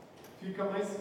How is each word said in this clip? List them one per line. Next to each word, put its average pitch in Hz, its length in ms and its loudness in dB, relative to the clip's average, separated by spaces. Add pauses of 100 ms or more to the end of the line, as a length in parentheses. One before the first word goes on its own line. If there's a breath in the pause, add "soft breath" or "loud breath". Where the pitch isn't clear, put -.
(380)
fica 190 260 0
mais 196 240 4 (120)